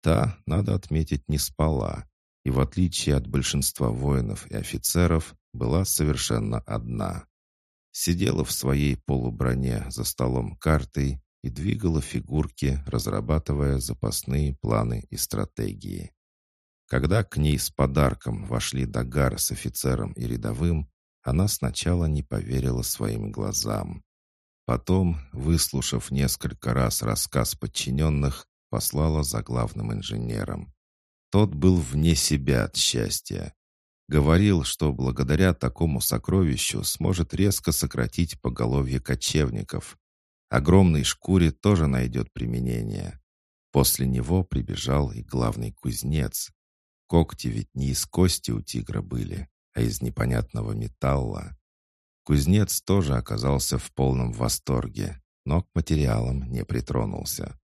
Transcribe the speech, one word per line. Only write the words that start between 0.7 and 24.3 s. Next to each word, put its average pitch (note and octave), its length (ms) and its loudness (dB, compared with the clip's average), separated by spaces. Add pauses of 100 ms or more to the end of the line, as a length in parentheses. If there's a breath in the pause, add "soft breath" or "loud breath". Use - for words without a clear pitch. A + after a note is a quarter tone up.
отметить, D#2 520 -2
не D2+ 100 0
спала, D2 680 -2 (380)
и C2 40 2
в B1+ 100 2
отличие D#2 560 2
от B1+ 120 0
большинства C2+ 640 0
воинов B1 580 -2
и - 80 -12
офицеров, D#2+ 800 0 (180)
была B1 320 0
совершенно A#1 760 0
одна. A1 680 -6 (680)
Сидела F2 540 0
в - 60 -8
своей C#2 460 0
полуброне B1+ 920 -2
за B1 140 -8
столом B1 540 -2
картой C#2 680 0 (200)
и C2+ 60 -4
двигала E2 520 0
фигурки, C#2 840 -2
разрабатывая C2+ 920 0
запасные C2 800 -2
планы A1 540 0
и - 80 -8
стратегии. G1+ 920 -6 (760)
Когда D2+ 360 2
к - 140 -6
ней D2 220 4
с - 100 -4
подарком C2+ 760 0
вошли A#1+ 400 -2
Дагар B1 540 0
с - 120 -2
офицером A#1 600 -4
и A#1 120 -6
рядовым, A#1+ 640 -2 (320)
она D#2 260 2
сначала F2 580 0
не D2+ 180 0
поверила B1 580 -2
своим G#1+ 500 -4
глазам. G1+ 720 -4 (600)